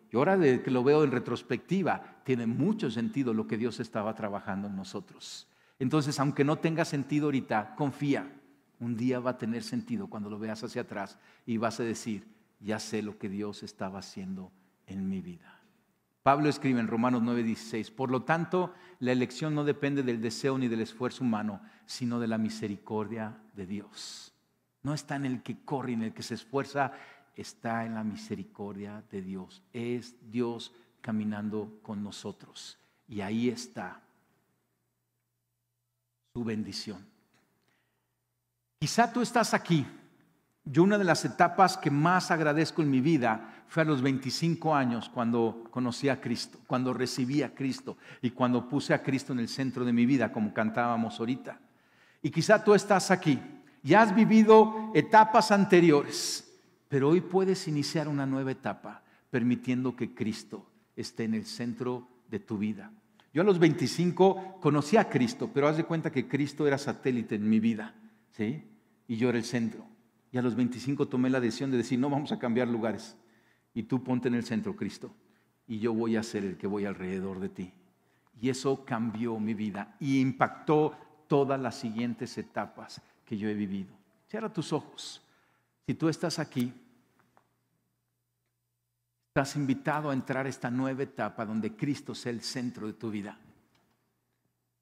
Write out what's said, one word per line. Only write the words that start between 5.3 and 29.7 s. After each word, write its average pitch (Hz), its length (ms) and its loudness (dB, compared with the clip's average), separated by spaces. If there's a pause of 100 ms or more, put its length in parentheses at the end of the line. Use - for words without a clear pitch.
Entonces, 139 420 0
aunque 143 240 2
no 143 120 2
tenga 165 300 0
sentido 147 400 -2
ahorita, 120 500 -2
confía. 135 580 -2 (460)
Un 120 180 -4
día 123 220 0
va 123 120 -4
a 123 60 -4
tener 117 240 -4
sentido 110 460 -6
cuando 104 240 -8
lo 104 80 -10
veas 110 240 -8
hacia 123 180 -6
atrás 101 380 -8 (260)
y 113 120 -2
vas 110 220 -2
a 123 40 -2
decir, 110 580 -6 (220)
ya 107 180 -4
sé 107 220 -6
lo 104 160 -8
que - 120 -10
Dios 101 340 -8
estaba 101 360 -10
haciendo 95 520 -12 (340)
en 95 240 -6
mi 95 120 -4
vida. 85 360 -16 (640)
Pablo 147 260 4
escribe 131 300 0
en 113 80 0
Romanos 117 360 2
nueve 120 180 0
dieciséis, 113 480 -4
"Por 131 220 -4
lo 127 120 0
tanto, 170 500 0 (260)
la 123 120 0
elección 127 440 -2
no 147 80 0
depende 143 400 -2
del 120 180 -2
deseo 131 360 -2
ni 127 100 0
del 113 140 -2
esfuerzo 120 420 -6
humano, 107 380 -2 (260)
sino 120 320 -4
de 117 80 -2
la 113 100 -2
misericordia 107 1000 -6 (180)
de 101 100 -10
Dios". - 680 -12 (500)
No 139 100 -4
está 151 220 -8
en 139 100 -4
el 127 160 -4
que - 220 -10
corre, 127 300 -4
en 113 100 -2
el 110 100 -4
que 110 100 -14
se 113 120 -8
esfuerza, 135 580 -2 (420)
está 113 500 -6
en 113 100 -6
la 110 80 -6
misericordia 101 1040 -10
de 98 120 -8
Dios. 92 420 -12 (100)